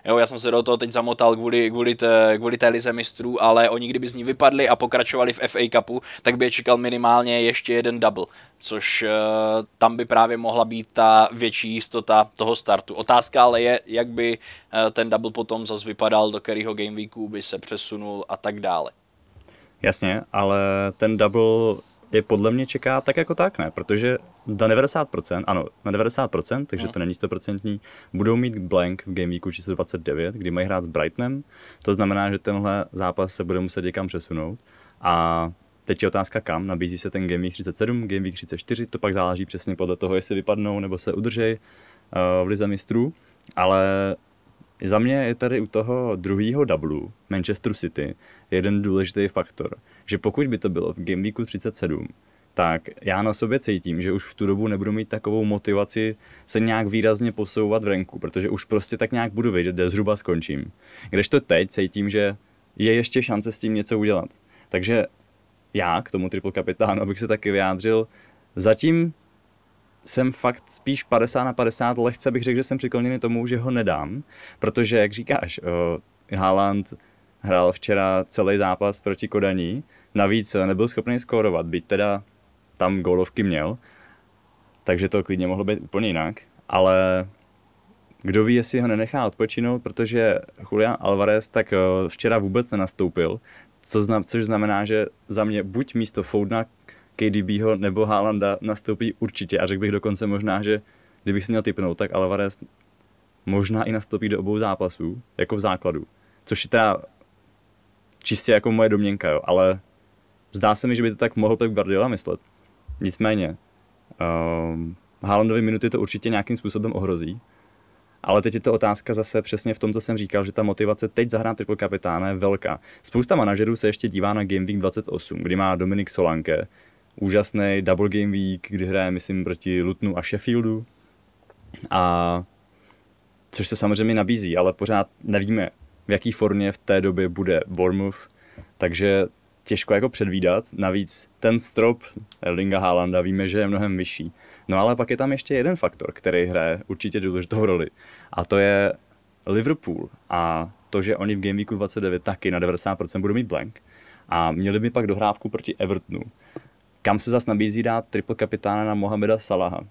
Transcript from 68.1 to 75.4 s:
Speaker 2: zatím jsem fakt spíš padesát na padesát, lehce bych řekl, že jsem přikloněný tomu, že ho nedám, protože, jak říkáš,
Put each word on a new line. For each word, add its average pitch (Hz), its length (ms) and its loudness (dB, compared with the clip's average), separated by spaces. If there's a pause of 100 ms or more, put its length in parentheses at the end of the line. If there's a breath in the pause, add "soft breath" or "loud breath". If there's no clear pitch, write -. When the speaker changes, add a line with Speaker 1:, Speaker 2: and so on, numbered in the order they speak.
Speaker 2:
zatím 160 560 4 (920)
jsem 127 280 0
fakt 123 340 -2
spíš - 360 -6
padesát 123 420 2
na 127 80 -2
padesát, 120 460 0
lehce 120 320 0
bych 120 120 -2
řekl, 123 140 2
že 131 60 0
jsem 127 160 -2
přikloněný 123 400 -2
tomu, 117 280 -2
že 123 120 -2
ho 120 120 -2
nedám, 98 520 -2 (360 loud breath)
protože, 113 400 2
jak 104 140 4
říkáš, 113 480 -4 (720)